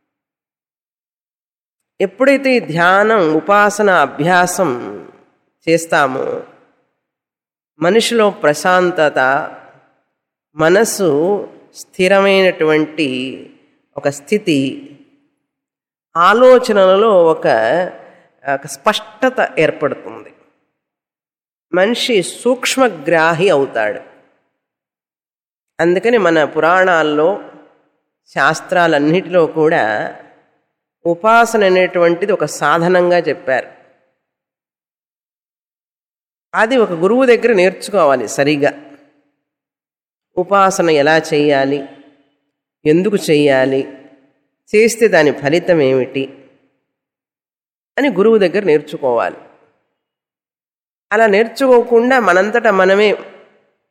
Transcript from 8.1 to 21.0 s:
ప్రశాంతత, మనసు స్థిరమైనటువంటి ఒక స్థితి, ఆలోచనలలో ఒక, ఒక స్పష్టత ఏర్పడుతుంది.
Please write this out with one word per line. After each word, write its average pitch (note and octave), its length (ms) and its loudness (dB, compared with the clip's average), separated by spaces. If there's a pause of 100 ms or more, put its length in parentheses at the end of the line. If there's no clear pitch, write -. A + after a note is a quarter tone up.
ప్రశాంతత, F3 880 0 (1400)
మనసు F#3 540 0 (640)
స్థిరమైనటువంటి F3+ 1300 0 (880)
ఒక C#3+ 120 -4
స్థితి, E3 500 -4 (1600)
ఆలోచనలలో G#3 1080 4
ఒక, D#3+ 220 0 (1080)
ఒక C#3 120 -10
స్పష్టత - 920 -4
ఏర్పడుతుంది. B2+ 760 -4 (1400)